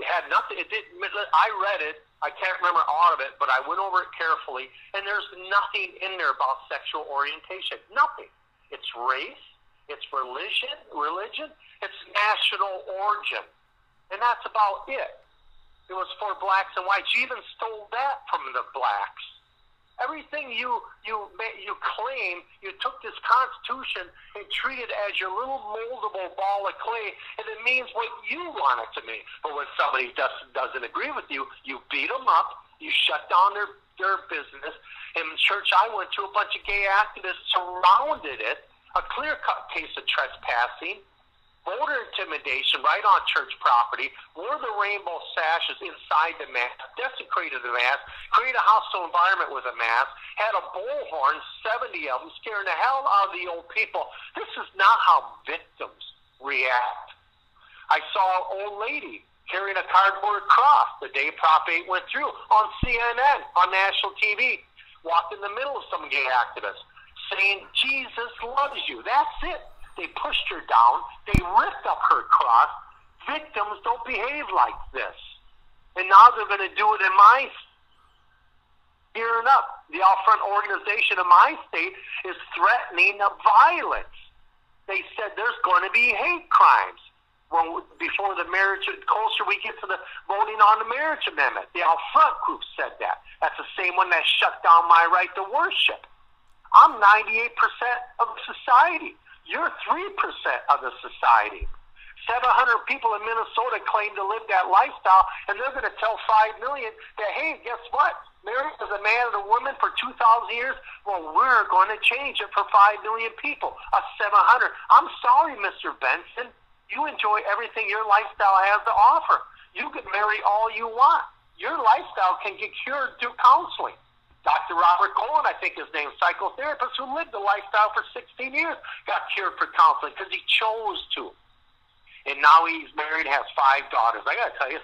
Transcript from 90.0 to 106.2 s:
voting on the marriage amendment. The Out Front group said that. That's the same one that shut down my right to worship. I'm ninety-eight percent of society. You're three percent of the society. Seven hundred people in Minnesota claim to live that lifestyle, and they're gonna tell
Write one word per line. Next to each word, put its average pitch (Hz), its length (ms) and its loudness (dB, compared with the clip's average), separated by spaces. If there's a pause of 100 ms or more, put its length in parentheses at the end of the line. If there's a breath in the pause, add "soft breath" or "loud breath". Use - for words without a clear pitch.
voting 427 320 2
on 214 180 8
the 226 160 -6
marriage 302 320 -2
amendment. 127 460 -2
The 175 100 -4
Out 165 160 4 (140)
Front - 320 4
group - 160 -4 (160)
said 131 240 -4
that. 87 200 -4 (200 loud breath)
That's - 160 -2
the 147 180 -12
same 180 220 -2
one 185 140 6
that 165 140 4
shut - 380 0
down 170 240 10
my 170 240 8
right 180 240 2
to 196 160 -4
worship. 339 560 0 (640)
I'm 254 280 8
ninety-eight 214 560 2
percent 240 420 -2 (200)
of 233 80 0 (180)
society. 302 720 2 (320 loud breath)
You're 302 320 -2
three 330 320 -2
percent - 560 -4
of 143 160 4
the 123 160 -6
society. 110 640 2 (640 loud breath)
Seven 240 240 0
hundred 233 320 2
people 226 300 -2
in 208 100 -6
Minnesota 226 640 -4
claim 208 240 -2
to 202 80 -8
live 214 240 -6
that 185 240 2
lifestyle, 190 560 4 (220 loud breath)
and 202 100 -4
they're 262 160 -6
gonna 233 240 -6
tell 220 220 -2 (100)